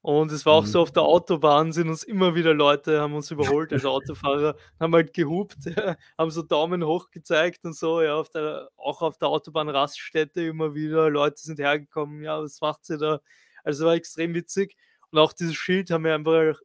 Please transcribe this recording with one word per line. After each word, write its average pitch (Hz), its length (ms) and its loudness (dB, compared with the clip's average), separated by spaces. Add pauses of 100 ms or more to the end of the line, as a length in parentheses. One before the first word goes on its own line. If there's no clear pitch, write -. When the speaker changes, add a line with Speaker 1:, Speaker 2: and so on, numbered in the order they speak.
Speaker 1:
und 151 320 0
es 151 140 -4
war 156 80 8
auch 160 100 8
Speaker 2:
Mhm. - 20 -2
Speaker 1:
so, 107 140 2
auf 165 120 2
der 165 100 4
Autobahn 156 680 4
sind 165 160 -2
uns 160 140 -6
immer 185 320 0
wieder 160 200 4
Leute, 147 460 2
haben 147 140 -4
uns 147 160 -8
überholt, 147 420 0
also 139 180 -2
Speaker 2:
<laughs> - 0 -
Speaker 1:
Autofahrer, 143 640 -2 (240)
haben 165 140 0
halt 165 180 2
gehupt, 175 440 -4 (100)
<laughs> 175 320 -4 (200)
haben 165 120 0
so 160 120 -8
Daumen 170 420 0
hoch 165 260 -4
gezeigt 170 560 -2
und 160 100 -10
so, 165 240 -2
ja, 151 140 2
auf 151 160 -6
der, 151 460 -8
auch - 260 -6
auf 156 160 -4
der 156 100 -2
Autobahnraststätte 151 1120 -4
immer 160 320 -4
wieder, 156 360 0
Leute 147 320 -2
sind 156 160 -12
hergekommen, 147 640 -4
„Ja, 156 200 -8
was 147 200 -14
macht 151 260 -6
ihr 160 100 -6
da?“ 151 220 -2 (440)
Also 151 200 -4
war 165 100 4
extrem 165 400 -6
witzig 190 420 -6 (340)
und 156 80 2
auch 156 160 6
dieses 165 220 -6
Schild 185 340 -2
haben 165 140 -2
wir 160 100 2
einfach 156 500 2